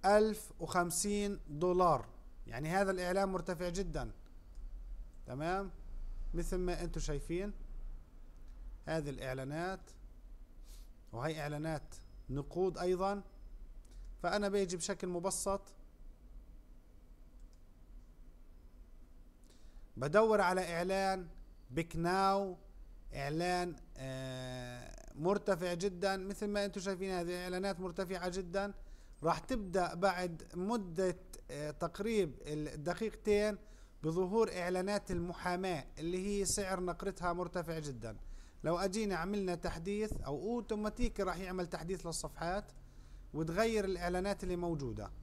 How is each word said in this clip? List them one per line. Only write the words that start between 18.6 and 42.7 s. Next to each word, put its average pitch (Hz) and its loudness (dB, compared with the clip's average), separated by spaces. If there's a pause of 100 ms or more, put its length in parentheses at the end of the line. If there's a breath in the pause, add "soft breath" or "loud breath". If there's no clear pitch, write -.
بدور 202 8
على 180 4
إعلان 190 2 (420)
بيك 165 -2
ناو، 190 4 (580)
إعلان، 170 2 (200)
آه، 127 -6 (180)
مرتفع 180 4
جدًا. 190 2
مثل 196 -2
ما 202 2
انتم 202 -2
شايفين 190 -2
هذه 180 0
إعلانات 180 0
مرتفعة 180 -2
جدًا. 190 -2 (480 soft breath)
راح 160 4
تبدأ 185 0
بعد 180 2 (120)
مدة، 185 0 (340)
آه، 147 -4
تقريب 180 0 (120)
الدقيقتين 196 2 (440 loud breath)
بظهور 185 4
إعلانات 185 0
المحاماة 175 0 (140)
اللي 180 0
هي 202 2
سعر 190 0
نقرتها 180 0
مرتفع 170 -2
جدًا. 117 -6 (480 loud breath)
لو 170 4
أجينا 196 2
عملنا 185 0
تحديث 180 0
أو 139 -2
أوتوماتيكي 214 0
راح 180 2
يعمل 180 0
تحديث 170 -4
للصفحات 170 -2 (720 loud breath)